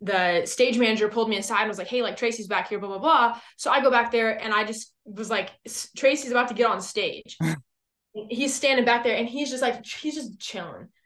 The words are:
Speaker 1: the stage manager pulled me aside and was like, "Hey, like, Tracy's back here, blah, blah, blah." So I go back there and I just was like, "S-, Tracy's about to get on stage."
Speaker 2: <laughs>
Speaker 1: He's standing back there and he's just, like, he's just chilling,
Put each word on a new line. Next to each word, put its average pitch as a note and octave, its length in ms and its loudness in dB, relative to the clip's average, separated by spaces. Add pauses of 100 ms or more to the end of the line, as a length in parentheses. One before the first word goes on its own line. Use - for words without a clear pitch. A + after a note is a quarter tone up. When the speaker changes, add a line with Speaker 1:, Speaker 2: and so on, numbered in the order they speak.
Speaker 1:
the F3+ 460 2
stage B3 320 2
manager A3 300 4
pulled A3+ 200 0
me G#3 80 0
aside G3+ 240 0
and A3 80 0
was G3+ 100 -6
like, F3+ 100 -8
"Hey, B3 140 0
like, G3+ 140 -4
Tracy's A3+ 300 -4
back F#3+ 220 -2
here, G#3 100 -4
blah, G3 100 -10
blah, F#3+ 100 -8
blah." A#3+ 420 4 (160)
So - 140 -4
I C#4 100 4
go C4 100 6
back A#3 200 4
there A3+ 320 0
and A3 120 -2
I G#3+ 100 2
just A3 300 -10 (100)
was G#3+ 260 -10
like, G3+ 200 -2 (160)
"S-, - 300 -12
Tracy's C#4 340 2
about A#3+ 180 2
to A#3 60 -6
get A3+ 160 4
on F#3+ 100 -2
stage." - 600 -6
Speaker 2:
<laughs> D#3+ 80 0 (840)
Speaker 1:
He's C4+ 240 -2
standing C4 300 2
back A#3+ 200 4
there A3+ 120 2
and A#3 120 -2
he's C4+ 220 -4
just, B3+ 120 -4
like, A#3+ 240 -2
he's - 280 -8
just B3 260 -12
chilling, E3+ 480 -12 (180)